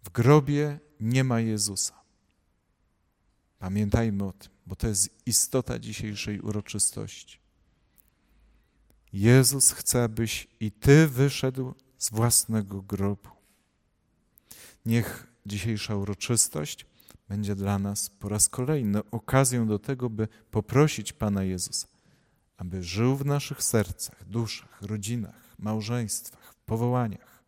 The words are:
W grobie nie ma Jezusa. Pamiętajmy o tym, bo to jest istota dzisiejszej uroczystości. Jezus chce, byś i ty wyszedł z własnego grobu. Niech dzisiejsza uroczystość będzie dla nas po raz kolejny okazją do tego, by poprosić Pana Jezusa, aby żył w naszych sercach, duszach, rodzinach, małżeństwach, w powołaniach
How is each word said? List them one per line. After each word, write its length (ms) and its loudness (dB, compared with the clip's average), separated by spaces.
W 60 -16
grobie 680 4
nie 240 2
ma 160 2
Jezusa. 540 -2
Pamiętajmy 640 0
o 100 -6
tym, 180 -20
bo 80 -10
to 120 -2
jest 220 0
istota 540 0
dzisiejszej 600 -8
uroczystości. 1000 -6
Jezus 580 6
chce, 380 0
byś 380 -4
i 120 -4
ty 360 8
wyszedł 680 -2
z 120 -4
własnego 720 0
grobu. 480 -4
Niech 420 0
dzisiejsza 500 -4
uroczystość 920 -2
będzie 260 -2
dla 240 0
nas 300 -4
po 200 -12
raz 200 2
kolejny 600 -2
okazją 560 2
do 120 0
tego, 300 -4
by 180 -4
poprosić 640 2
Pana 300 0
Jezusa, 440 -4
aby 260 -8
żył 320 2
w 100 -6
naszych 380 -2
sercach, 600 -2
duszach, 560 -8
rodzinach, 760 -8
małżeństwach, 960 -6
w 20 -20
powołaniach 920 -2